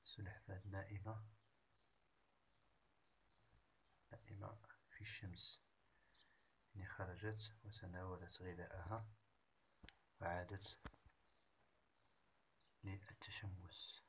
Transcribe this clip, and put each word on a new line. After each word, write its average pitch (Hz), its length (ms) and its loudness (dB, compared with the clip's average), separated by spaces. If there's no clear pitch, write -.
السلحفاة 101 600 -2
نائمة، 101 600 2
نائمة 101 460 -2
في - 120 -8
الشمس، 104 600 2
يعني 92 120 0
خرجت 104 640 2
وتناولت 90 800 0
غذاءها 92 680 0
وعادت 87 580 4
للتشمس. - 1300 -4